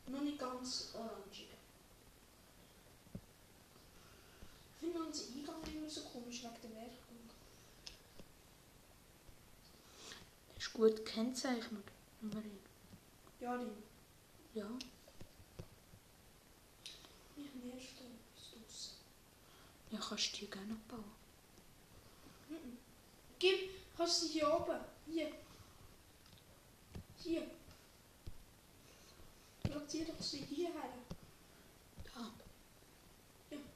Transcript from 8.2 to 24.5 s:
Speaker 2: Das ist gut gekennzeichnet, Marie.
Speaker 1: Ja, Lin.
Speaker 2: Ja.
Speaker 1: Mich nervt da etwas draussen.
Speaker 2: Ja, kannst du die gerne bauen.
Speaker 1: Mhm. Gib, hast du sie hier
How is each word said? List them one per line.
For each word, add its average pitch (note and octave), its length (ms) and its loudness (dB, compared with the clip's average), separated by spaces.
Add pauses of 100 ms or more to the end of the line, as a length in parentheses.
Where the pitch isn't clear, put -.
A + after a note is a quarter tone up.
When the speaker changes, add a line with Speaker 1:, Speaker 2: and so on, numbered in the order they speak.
Speaker 2:
Das - 80 -2
ist - 100 0
gut A3 220 12
gekennzeichnet, A3+ 920 4 (340)
Marie. G#3 400 0 (800)
Speaker 1:
Ja, B3 140 6
Lin. A3 280 2 (680)
Speaker 2:
Ja. G#3 160 2 (2750)
Speaker 1:
Mich C#4+ 180 -6
nervt B3 460 -6
da B3+ 60 -10
etwas - 460 -12
draussen. - 440 -6 (960)
Speaker 2:
Ja, G#3+ 80 2
kannst - 340 6
du - 40 0
die G3+ 120 -2
gerne G3+ 260 0 (120)
bauen. G#3 240 -4 (1400)
Speaker 1:
Mhm. B3+ 280 -4 (600)
Gib, F#4 320 10 (260)
hast E4+ 260 10
du E4+ 40 6
sie D4+ 80 4
hier D4+ 180 12